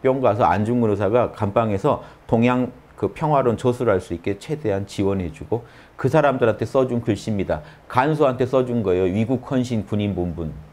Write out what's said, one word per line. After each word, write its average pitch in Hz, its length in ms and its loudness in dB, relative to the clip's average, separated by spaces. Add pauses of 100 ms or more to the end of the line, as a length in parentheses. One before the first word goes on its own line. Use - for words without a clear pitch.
뿅 135 180 2
가서 110 220 2
안중근 107 480 2
의사가 104 400 2
감방에서 110 720 0 (240)
동양 123 440 2 (280)
그 98 140 -2
평화론 135 420 2
조술할 117 460 2
수 - 120 -10
있게 98 260 -6
최대한 101 460 -4
지원해주고 98 800 -4 (320)
그 131 140 -2
사람들한테 127 560 2
써준 123 340 0
글씨입니다. 98 640 -4 (260)
간수한테 131 580 2
써준 120 380 0
거예요. 92 200 2
위국 110 460 0
헌신 120 360 -2
군인 104 300 -2
본분. 85 360 -4 (220)